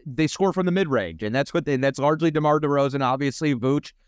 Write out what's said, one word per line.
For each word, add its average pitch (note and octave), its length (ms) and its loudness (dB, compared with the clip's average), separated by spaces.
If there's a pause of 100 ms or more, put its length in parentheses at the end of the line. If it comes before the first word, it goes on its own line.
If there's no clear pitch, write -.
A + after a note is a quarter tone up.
they D3+ 220 0
score F#3 260 0
from F#3 120 0
the F3+ 60 2
mid-range, B2 520 0
and G#2+ 120 -2
that's C#3 180 -2
what, - 140 -2
and C3+ 160 0
that's C3+ 160 0
largely D#3 320 2
DeMar D3+ 300 2
DeRozan, C#3 420 0
obviously, C3+ 500 0
Vooch. C3 380 0 (160)